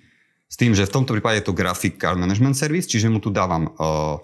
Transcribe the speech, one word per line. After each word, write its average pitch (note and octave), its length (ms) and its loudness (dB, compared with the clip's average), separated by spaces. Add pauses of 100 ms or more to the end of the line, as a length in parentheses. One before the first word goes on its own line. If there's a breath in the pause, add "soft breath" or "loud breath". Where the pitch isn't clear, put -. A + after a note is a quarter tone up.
(480 soft breath)
s - 80 -18
tým, A#2+ 160 4
že G2 160 4
v - 80 -4
tomto C3 160 0
prípade G#2+ 320 0
je G2+ 80 -2
to E2 60 -2
graphic F2+ 420 -2
card F2+ 160 0
management G2+ 400 2
service, D3+ 320 -2
čiže A2+ 240 0
mu A2 80 2
tu G#2 120 -4
dávam, F2+ 360 0
e, - 40 -8 (520)